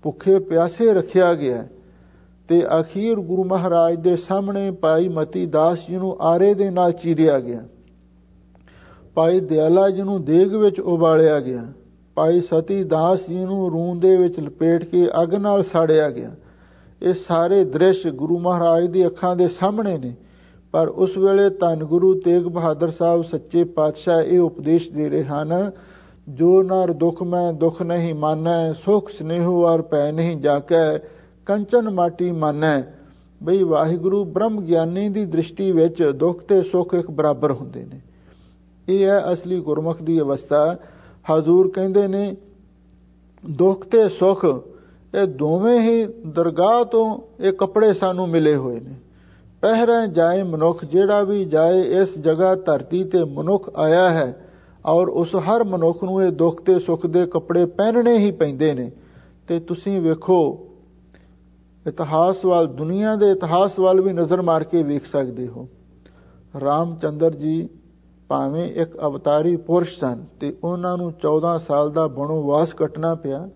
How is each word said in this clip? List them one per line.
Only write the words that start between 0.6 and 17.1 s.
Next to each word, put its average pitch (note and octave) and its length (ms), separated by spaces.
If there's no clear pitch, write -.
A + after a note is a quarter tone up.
ਰੱਖਿਆ F3+ 400
ਗਿਆ B2 320
ਤੇ E3+ 180
ਅਖੀਰ G#3 400
ਗੁਰੂ F#3 240
ਮਹਾਰਾਜ F3 500
ਦੇ E3+ 220
ਸਾਹਮਣੇ G3 540
ਭਾਈ E3+ 380
ਮਤੀ D#3+ 380
ਦਾਸ D#3+ 320
ਜੀ F3 80
ਨੂੰ F#3 240
ਆਰੇ F3 340
ਦੇ G3 160
ਨਾਲ F3+ 220
ਚੀਰਿਆ D#3+ 480
ਗਿਆ, A#2+ 220
ਭਾਈ E3+ 260
ਦਿਆਲਾ E3+ 500
ਜੀ F#3+ 120
ਨੂੰ G3 220
ਦੇਗ F#3 300
ਵਿੱਚ G3+ 260
ਉਬਾਲਿਆ D#3+ 600
ਗਿਆ, B2 320
ਭਾਈ E3 260
ਸਤੀ F3 440
ਦਾਸ E3+ 440
ਜੀ F3+ 160
ਨੂੰ F#3 260
ਰੂੰ E3+ 300
ਦੇ F#3 160
ਵਿੱਚ F3+ 240
ਲਪੇਟ E3 440
ਕੇ F3 240
ਅੱਗ E3+ 120
ਨਾਲ G3+ 280
ਸਾੜਿਆ D#3 480
ਗਿਆ। A#2+ 240
ਇਹ F3+ 120